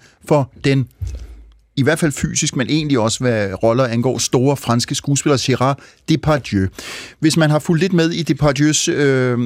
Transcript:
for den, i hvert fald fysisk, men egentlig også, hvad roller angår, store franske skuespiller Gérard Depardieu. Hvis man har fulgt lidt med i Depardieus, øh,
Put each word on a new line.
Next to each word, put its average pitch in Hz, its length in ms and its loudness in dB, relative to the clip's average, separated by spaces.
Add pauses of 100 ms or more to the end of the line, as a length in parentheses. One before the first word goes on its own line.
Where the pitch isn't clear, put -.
(280)
for 143 240 2 (120)
den, 139 240 2 (880)
i 135 60 2
hvert 151 160 2
fald 160 120 0
fysisk, - 440 -4
men 120 140 -2
egentlig 143 300 0
også, 110 200 0
hvad 107 440 -2
roller 113 220 4
angår, 120 320 -2
store 131 400 0
franske 120 380 -2
skuespiller 143 420 0
Gérard 131 460 -2 (260)
Depardieu. 139 580 0 (520)
Hvis 151 180 2
man 156 120 4
har 151 100 2
fulgt 160 220 0
lidt 190 120 0
med 165 180 2
i 165 120 -4
Depardieus, 147 640 0
øh, 131 580 0